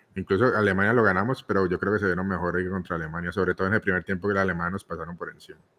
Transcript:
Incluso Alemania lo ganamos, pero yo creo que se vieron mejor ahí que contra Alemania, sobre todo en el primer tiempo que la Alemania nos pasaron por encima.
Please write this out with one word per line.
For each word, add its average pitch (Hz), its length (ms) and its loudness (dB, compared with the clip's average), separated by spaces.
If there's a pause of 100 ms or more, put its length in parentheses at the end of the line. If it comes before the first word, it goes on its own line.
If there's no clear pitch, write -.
(160)
Incluso 95 300 2 (120)
Alemania 101 340 4
lo 120 120 4
ganamos, 104 400 2
pero 98 240 2
yo 87 120 0
creo 101 140 0
que 104 60 0
se 101 80 -2
vieron 92 200 0
mejor 87 300 -2
ahí 92 60 0
que 90 80 -4
contra 92 240 -6
Alemania, 82 360 -6
sobre 90 220 0
todo 95 140 -2
en 98 80 0
el 90 60 0
primer 92 220 0
tiempo 98 240 -4
que 104 60 0
la 98 80 2
Alemania 87 300 -2
nos 95 120 -8
pasaron 85 320 -10
por 85 140 -10
encima. 78 300 -20 (180)